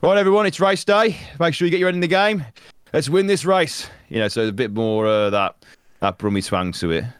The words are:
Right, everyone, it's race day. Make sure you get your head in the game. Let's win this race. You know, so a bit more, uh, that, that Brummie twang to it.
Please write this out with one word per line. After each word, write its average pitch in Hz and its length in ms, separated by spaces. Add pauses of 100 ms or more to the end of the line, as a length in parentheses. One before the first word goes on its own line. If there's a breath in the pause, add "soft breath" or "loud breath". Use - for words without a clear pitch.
Right, 185 160
everyone, 202 300
it's 185 140
race 190 240
day. 202 320 (240 loud breath)
Make 165 140
sure 175 120
you 170 60
get 180 80
your 180 80
head 180 80
in 180 40
the 175 60
game. 190 380 (480 loud breath)
Let's 147 160
win 185 180
this 196 180
race. 180 460 (180 loud breath)
You 113 120
know, 107 80
so 110 180
a 110 60
bit 107 180
more, 110 380
uh, 107 220
that, 98 260 (420 soft breath)
that 98 200
Brummie 101 280
twang 90 280
to 85 180
it. 80 120 (160)